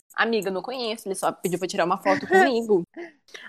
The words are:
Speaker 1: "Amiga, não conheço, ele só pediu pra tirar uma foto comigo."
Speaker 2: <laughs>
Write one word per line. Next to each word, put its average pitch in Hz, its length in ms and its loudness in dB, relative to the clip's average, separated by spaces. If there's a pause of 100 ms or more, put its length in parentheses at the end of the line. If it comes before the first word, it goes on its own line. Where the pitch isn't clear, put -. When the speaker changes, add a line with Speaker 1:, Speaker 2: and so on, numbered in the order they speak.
(140)
Speaker 1:
"Amiga, 214 360 0
não 185 120 -4
conheço, 233 460 -8
ele 190 60 -4
só 165 180 -2
pediu 175 260 -4
pra 180 100 -4
tirar 190 180 0
uma 190 160 0
foto 202 240 0
comigo." 233 560 4 (120)
Speaker 2:
<laughs> 339 280 -16 (260)